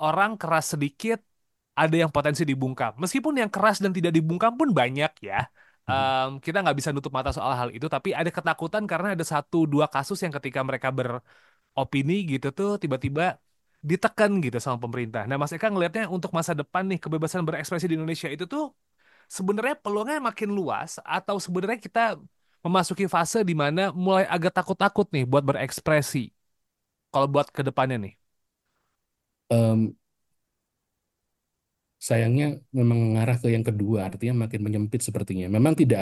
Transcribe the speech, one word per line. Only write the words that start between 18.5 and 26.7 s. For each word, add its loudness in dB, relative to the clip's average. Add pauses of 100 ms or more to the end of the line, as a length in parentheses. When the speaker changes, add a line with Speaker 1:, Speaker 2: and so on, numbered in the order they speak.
Speaker 1:
sebenarnya -2
peluangnya -2
makin -2
luas -4
atau -4
sebenarnya -4
kita 0 (480)
memasuki 0
fase 2
di 0
mana 0
mulai 2
agak 0
takut-takut 0
nih 0
buat 4
berekspresi 0 (800)